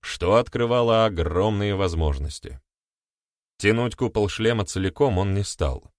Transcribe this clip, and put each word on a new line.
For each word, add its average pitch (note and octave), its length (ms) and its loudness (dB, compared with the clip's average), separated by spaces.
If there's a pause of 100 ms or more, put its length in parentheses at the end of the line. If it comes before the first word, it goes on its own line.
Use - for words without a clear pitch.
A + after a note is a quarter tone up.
Что F2+ 360 0
открывало A#2 680 2
огромные G2+ 680 0
возможности. D#2 840 -2 (960)
Тянуть A2+ 380 0
купол A2 320 0
шлема A2+ 360 0
целиком F#2+ 540 0
он G2 160 0
не G2+ 100 -2
стал. - 540 -4